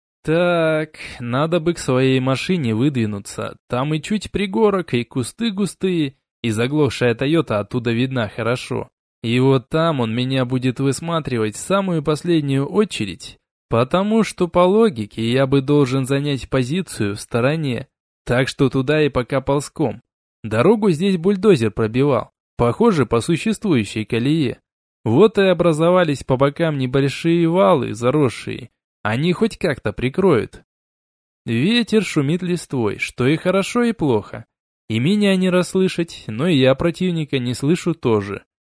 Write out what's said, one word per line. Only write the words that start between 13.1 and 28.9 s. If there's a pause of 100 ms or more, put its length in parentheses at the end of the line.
потому
что
по
логике
я
бы
должен
занять
позицию
в
стороне, (380)
так
что
туда
и
пока
ползком. (420)
Дорогу
здесь
бульдозер
пробивал, (240)
похоже,
по
существующей
колее. (420)
Вот
и
образовались
по
бокам
небольшие
валы,
заросшие. (340)